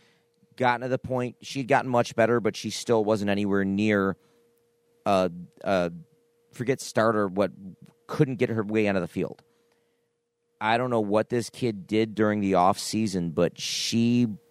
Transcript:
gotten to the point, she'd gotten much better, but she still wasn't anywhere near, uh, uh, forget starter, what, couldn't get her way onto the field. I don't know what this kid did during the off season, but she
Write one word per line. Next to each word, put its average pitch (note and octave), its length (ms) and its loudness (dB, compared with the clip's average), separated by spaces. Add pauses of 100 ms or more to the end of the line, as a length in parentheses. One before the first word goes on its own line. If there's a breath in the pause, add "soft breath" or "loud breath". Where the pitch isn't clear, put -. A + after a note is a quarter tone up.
(560 soft breath)
gotten B2 240 2
to B2+ 80 -6
the B2+ 100 0
point, B2 440 -6
she'd B2 260 -8
gotten B2+ 220 2
much A#2+ 260 2
better, A2+ 240 4
but G2+ 160 -2
she A2 140 -8
still A2 340 0
wasn't G2+ 260 0
anywhere G2 360 0
near, G2 500 2 (880 soft breath)
uh, F#2+ 240 2 (340)
uh, F2+ 280 0 (600)
forget B2 280 -4
starter, G#2+ 480 0
what, F#2 220 -2 (560)
couldn't C3 300 0
get B2 120 0
her A2 140 -2
way G#2+ 260 0
onto F#2+ 120 0
the F2 80 -2
field. - 340 -8 (1160)
I A2 180 2
don't B2+ 100 -2
know A#2 120 2
what G#2+ 280 0
this A#2+ 220 -2
kid G#2 360 -6
did A2 280 0
during G#2 260 2
the G2 140 2
off F#2 240 4
season, F#2+ 540 -2
but E2 280 0
she A#2+ 680 0 (240)